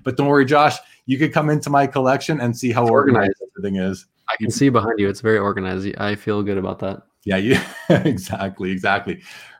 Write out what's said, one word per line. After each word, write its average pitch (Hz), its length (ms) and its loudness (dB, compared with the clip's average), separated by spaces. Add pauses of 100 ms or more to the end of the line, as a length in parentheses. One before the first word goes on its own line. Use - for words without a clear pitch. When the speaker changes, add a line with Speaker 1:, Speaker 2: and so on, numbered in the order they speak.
Speaker 1:
but 127 160 -4
don't 143 100 2
worry, 143 160 6
Josh, 143 320 4 (300)
you 131 100 -2
could 151 160 0
come 151 160 0
into 147 220 0
my 139 160 4
collection 135 560 0
and 120 120 0
see 123 160 -2
how 120 120 2
Speaker 2:
It's 117 80 4
Speaker 1:
organized 117 500 4
Speaker 2:
organized. - 20 -18 (140)
Speaker 1:
everything 98 200 -4
is. 95 280 -4 (240)
Speaker 2:
I - 80 -4
can 110 140 -4
see 139 180 2
behind 113 300 0
you. 101 100 2
It's 98 140 -6
very 110 160 2
organized. 98 580 -4
I 104 200 -4
feel 104 260 -4
good 98 160 -4
about 95 220 -6
that. 95 240 -8 (200)
Speaker 1:
Yeah, 95 140 -2
you, 120 200 2 (160)
<laughs> - 140 -6
exactly, 98 800 -2
exactly. 98 520 -2 (380)